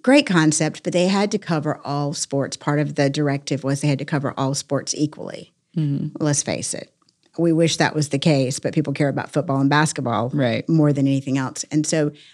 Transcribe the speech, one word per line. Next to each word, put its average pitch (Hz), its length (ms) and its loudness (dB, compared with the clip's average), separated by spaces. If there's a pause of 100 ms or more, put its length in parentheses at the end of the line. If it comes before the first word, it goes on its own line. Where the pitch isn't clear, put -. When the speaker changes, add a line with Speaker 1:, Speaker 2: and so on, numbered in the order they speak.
Speaker 1:
great 202 240 6
concept, 156 580 2
but 165 100 -4
they 180 140 4
had 202 240 2
to 214 60 -2
cover 156 460 -2
all 143 300 -4
sports. - 440 -4
Part 147 220 0
of 147 160 -2
the 139 140 2
directive 143 540 -2
was 139 180 -2
they 151 60 0
had 139 120 2
to 147 60 -6
cover 143 300 -2
all 135 200 -2
sports - 420 -4
equally. - 560 -6 (240)
Speaker 2:
Mm-hmm. 151 460 -2
Speaker 1:
Let's 147 180 0
face - 320 -6
it. - 180 -12 (460)
We 170 160 2
wish 160 240 2
that 156 160 2
was 151 160 -2
the 143 80 -2
case, 135 420 2
but 127 140 -6
people 147 200 0
care 143 160 0
about 135 220 -4
football 139 280 -2
and 139 100 2
basketball 127 600 0
Speaker 2:
Right. 123 380 0
Speaker 1:
more 156 240 4
than 139 160 2
anything 135 300 0
else. 131 340 -4
And 151 140 0
so, 151 280 0 (200)